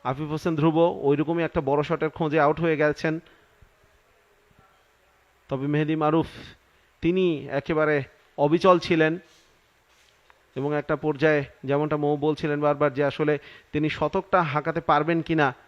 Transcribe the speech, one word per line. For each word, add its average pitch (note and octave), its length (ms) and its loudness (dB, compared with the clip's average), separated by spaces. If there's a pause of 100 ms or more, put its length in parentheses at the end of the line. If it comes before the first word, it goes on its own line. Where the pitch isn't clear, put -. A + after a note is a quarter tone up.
আফিফ C3+ 240 -4
হোসেন D#3 280 -4
ধ্রুব D#3 220 2
ওইরকমই D#3+ 640 0
একটা D#3 180 -4
বড় C#3+ 220 0
শটের D3+ 260 -4
খোঁজে D#3 300 -2
আউট D3+ 200 2
হয়ে D#3+ 180 0
গেছেন। D#3 420 -2 (2250)
তবে C#3 180 -4
মেহেদী D3+ 280 0
মারুফ, D#3 320 2 (760)
তিনি E3 480 0
একেবারে D3+ 540 0 (340)
অবিচল E3 420 4
ছিলেন D#3+ 400 0 (1400)
এবং D3 220 -4
একটা D3+ 180 -2
পর্যায়ে D3 480 0 (220)
যেমনটা D3 320 0
মৌ D3 200 0
বলছিলেন D3 440 -2
বারবার D3 320 2
যে C#3+ 100 -2
আসলে D3 340 0 (340)
তিনি D3+ 180 -2
শতকটা F3+ 520 0
হাঁকাতে D3+ 400 -4
পারবেন D#3 400 2
কিনা D3+ 320 0 (140)